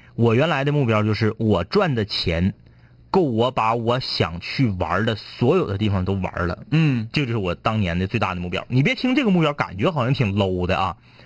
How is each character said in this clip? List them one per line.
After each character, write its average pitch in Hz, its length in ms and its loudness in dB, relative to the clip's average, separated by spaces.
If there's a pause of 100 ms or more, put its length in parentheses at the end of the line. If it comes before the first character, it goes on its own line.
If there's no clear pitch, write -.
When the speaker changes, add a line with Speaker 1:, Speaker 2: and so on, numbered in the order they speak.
(140)
Speaker 1:
我 117 200 4
原 143 140 4
来 139 160 -2
的 143 80 0
目 147 140 2
标 110 160 2
就 107 120 2
是 107 240 0
我 101 260 2
赚 185 300 0
的 113 100 0
钱 101 500 -2 (560)
够 190 120 2
我 123 280 2
把 113 240 0
我 120 260 0
想 85 400 -2
去 - 260 -2 (120)
玩 90 280 0
的 117 80 0
所 123 420 0
有 175 100 0
的 98 120 -4
地 107 100 0
方 98 160 0
都 95 100 -2
玩 90 320 -4
了。 87 120 -4 (120)
Speaker 2:
嗯。 135 420 0
Speaker 1:
这 147 120 0
就 117 80 -4
是 117 40 -2
我 92 180 -2
当 110 260 -2
年 87 180 0
的 95 80 0
最 113 140 -4
大 95 140 0
的 87 60 -6
目 90 100 -6
标。 92 180 -6
你 127 140 2
别 233 120 2
听 254 200 -2
这 269 100 2
个 214 60 2
目 180 100 4
标 151 120 2
感 92 240 -6
觉 123 140 2
好 147 140 0
像 127 80 2
挺 110 220 0
low 92 320 0
的 87 100 0
啊， 90 200 -2 (300)